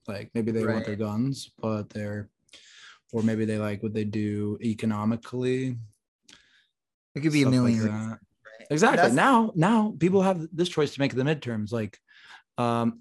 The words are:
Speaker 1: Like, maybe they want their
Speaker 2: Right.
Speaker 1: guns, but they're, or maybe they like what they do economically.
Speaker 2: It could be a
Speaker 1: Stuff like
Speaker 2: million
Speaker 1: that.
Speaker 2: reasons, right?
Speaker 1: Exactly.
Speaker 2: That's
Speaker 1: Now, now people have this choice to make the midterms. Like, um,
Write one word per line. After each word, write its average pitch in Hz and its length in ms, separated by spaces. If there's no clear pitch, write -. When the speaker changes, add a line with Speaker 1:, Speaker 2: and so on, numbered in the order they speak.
Speaker 1:
Like, 107 280
maybe 113 180
they 110 140
want 110 180
their 107 100
Speaker 2:
Right. 101 40
Speaker 1:
guns, 110 600
but 107 320
they're, 104 380
or 113 100
maybe 110 220
they 107 140
like 104 240
what 107 120
they 107 100
do 104 560
economically. 117 1160
Speaker 2:
It 143 60
could 151 120
be 147 100
a - 20
Speaker 1:
Stuff 131 80
like 127 80
Speaker 2:
million 120 200
Speaker 1:
that. 110 40
Speaker 2:
reasons, 110 260
right? - 600
Speaker 1:
Exactly. 196 320
Speaker 2:
That's 226 120
Speaker 1:
Now, 226 400
now 214 440
people 185 240
have 185 300
this 175 160
choice 151 260
to - 60
make 139 140
the 131 80
midterms. 120 500
Like, 110 260
um, 117 420